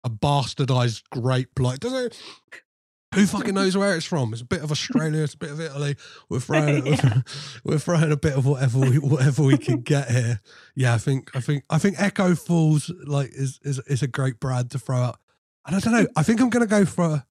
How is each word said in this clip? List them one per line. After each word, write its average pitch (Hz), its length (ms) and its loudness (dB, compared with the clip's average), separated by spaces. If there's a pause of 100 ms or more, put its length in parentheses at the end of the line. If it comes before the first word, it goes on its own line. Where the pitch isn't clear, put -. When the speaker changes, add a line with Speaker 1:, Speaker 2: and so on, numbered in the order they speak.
Speaker 1:
a 123 80 -6
bastardized 127 1000 0
grape, 127 500 -4
like, 127 200 0
does 247 120 -6
it, 254 280 -6 (920)
who 196 120 6
fucking 202 280 -2
knows 190 200 0
where 196 220 2
it's 160 80 -6
from? 123 300 -2
It's 117 80 -10
a 123 40 -16
bit 180 160 -2
of 151 80 -6
Australia, 156 520 -2
it's 143 100 -2
a - 60 -20
bit 156 120 -10
of 147 100 -12
Italy. 143 360 -4 (320)
We're 127 120 -2
throwing, 147 460 0
Speaker 2:
<laughs> 147 80 2
Yeah. 123 280 2 (200)
Speaker 1:
<laughs> - 220 -18
we're 151 140 0
throwing 160 340 2
a 143 60 0
bit 147 160 0
of 135 100 0
whatever 131 360 2
we, 131 180 4
whatever 139 440 2
we 139 140 6
can 123 240 -2
get 139 300 -2
here. 117 300 0 (340)
Yeah, 127 180 2
I 113 60 2
think, 135 360 -4
I 131 60 -4
think, 143 300 -2
I 156 80 2
think 185 200 2
Echo 185 360 2
Falls, 156 560 2 (160)
like, 143 260 -2
is, 135 300 -6
is, 139 240 -4
is 135 160 -2
a 147 60 -2
great 131 320 -4
brand 123 320 -4
to 139 60 -8
throw 127 200 -4
out. 123 220 -4 (460)
And 156 80 -4
I 196 60 2
don't 226 140 0
know, 214 120 4 (100)
I 160 60 2
think 220 200 2
I'm 247 80 4
gonna 240 160 2
go 208 180 4
for 160 460 0